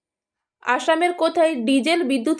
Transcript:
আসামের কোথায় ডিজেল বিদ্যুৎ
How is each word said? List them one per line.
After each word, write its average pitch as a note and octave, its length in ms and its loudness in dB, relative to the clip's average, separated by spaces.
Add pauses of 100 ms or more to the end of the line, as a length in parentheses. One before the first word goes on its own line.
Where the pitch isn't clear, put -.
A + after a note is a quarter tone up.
(640)
আসামের E4 500 0 (100)
কোথায় E4 300 0 (140)
ডিজেল C#4 340 2 (100)
বিদ্যুৎ C#4 300 0